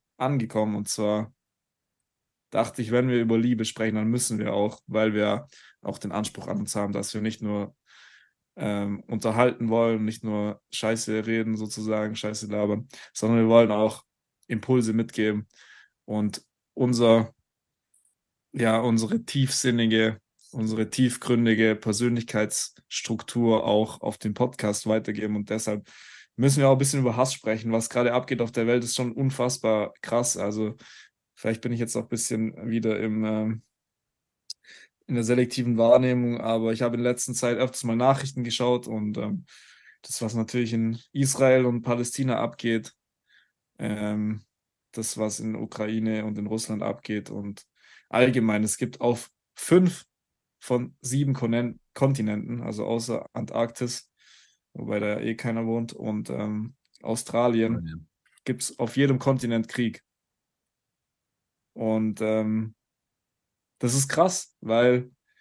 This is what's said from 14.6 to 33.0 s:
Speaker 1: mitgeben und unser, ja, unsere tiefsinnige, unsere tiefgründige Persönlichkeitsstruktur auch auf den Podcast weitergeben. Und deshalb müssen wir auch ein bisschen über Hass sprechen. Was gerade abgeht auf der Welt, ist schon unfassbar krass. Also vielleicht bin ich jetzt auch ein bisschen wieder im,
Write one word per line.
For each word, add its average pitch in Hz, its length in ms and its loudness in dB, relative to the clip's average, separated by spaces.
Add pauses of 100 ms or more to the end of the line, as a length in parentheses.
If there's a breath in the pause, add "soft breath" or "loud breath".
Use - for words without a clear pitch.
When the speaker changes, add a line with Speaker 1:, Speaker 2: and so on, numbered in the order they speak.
Speaker 1:
mitgeben 107 560 -2 (560 soft breath)
und 104 400 -4 (300)
unser, 117 600 4 (1160)
ja, 113 280 2
unsere 117 440 2
tiefsinnige, 113 960 2 (320)
unsere 110 380 -2
tiefgründige 117 840 4
Persönlichkeitsstruktur 113 1900 -2
auch 110 380 2
auf - 160 -6
den 110 160 -4
Podcast 107 520 -2
weitergeben. 107 500 -2
Und 104 120 -6
deshalb 107 400 -4 (480 loud breath)
müssen 135 220 4
wir 139 100 6
auch 135 40 8
ein 131 60 6
bisschen 139 220 2
über 120 160 2
Hass 131 160 4
sprechen. 110 380 -2
Was 113 180 0
gerade 123 240 2
abgeht 123 280 0
auf 117 100 -2
der 117 160 0
Welt, 120 160 4
ist 120 140 -4
schon 123 160 -2
unfassbar 120 880 0
krass. 120 360 -2
Also 107 400 -4 (600 loud breath)
vielleicht 113 240 -4
bin 120 100 -4
ich 120 80 -2
jetzt 117 180 -4
auch 113 60 -2
ein - 60 -16
bisschen 110 600 -4
wieder 110 300 0
im, 110 260 -2